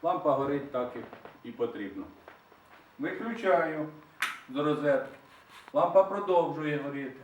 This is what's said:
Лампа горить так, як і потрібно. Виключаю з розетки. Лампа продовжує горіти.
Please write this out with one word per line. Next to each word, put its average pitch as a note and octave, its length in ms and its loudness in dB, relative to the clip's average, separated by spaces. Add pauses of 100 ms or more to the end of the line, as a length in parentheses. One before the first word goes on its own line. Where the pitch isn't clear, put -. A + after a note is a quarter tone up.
Лампа E3 320 2
горить C#3 360 -2
так, B2 240 -2
як A2+ 80 -10 (400)
і A#2+ 80 -12
потрібно. G2+ 520 -6 (920)
Виключаю E3+ 880 0 (600)
з C3 80 -8
розетки. C#3+ 640 0 (540)
Лампа F3+ 320 6
продовжує D#3+ 760 0
горіти. C#3 460 -8